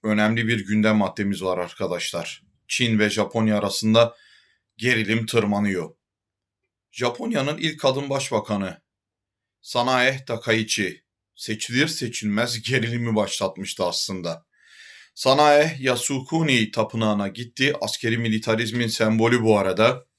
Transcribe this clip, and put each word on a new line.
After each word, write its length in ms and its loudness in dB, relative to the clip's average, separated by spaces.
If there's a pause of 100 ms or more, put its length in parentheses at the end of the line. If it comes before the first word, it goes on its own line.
Önemli 460 0
bir 180 -2
gündem 300 2
maddemiz 460 0
var 160 -2
arkadaşlar. 840 -6 (260)
Çin 300 0
ve 120 4
Japonya 480 0
arasında 580 4 (600)
gerilim 500 0
tırmanıyor. 680 0 (960)
Japonya'nın 680 -2
ilk 220 -4
kadın 300 0
başbakanı 720 -4 (800)
Sanae 640 0
Takaichi 800 -2 (300)
seçilir 540 -2
seçilmez 760 -2
gerilimi 540 -2
başlatmıştı 680 -4
aslında. 600 -4 (680)
Sanae 680 4
Yasukuni 920 0
Tapınağı'na 580 -2
gitti. 520 -4
Askeri 380 -2
militarizmin 680 -2
sembolü 560 2
bu 160 6
arada. 480 2 (120)